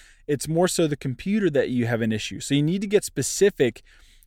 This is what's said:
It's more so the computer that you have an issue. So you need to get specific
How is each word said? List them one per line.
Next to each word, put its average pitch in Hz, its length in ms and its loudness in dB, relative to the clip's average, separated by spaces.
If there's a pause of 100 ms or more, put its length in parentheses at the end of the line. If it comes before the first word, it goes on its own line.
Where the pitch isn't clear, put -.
(280)
It's 147 200 -2
more 165 200 2
so 170 200 2
the 147 80 0
computer 190 540 -2
that 135 200 2
you 120 180 0
have 117 140 0
an 113 100 0
issue. 104 280 -6
So - 140 -4
you 143 80 4
need 175 200 0
to 214 60 -6
get 196 160 2
specific - 760 0 (460)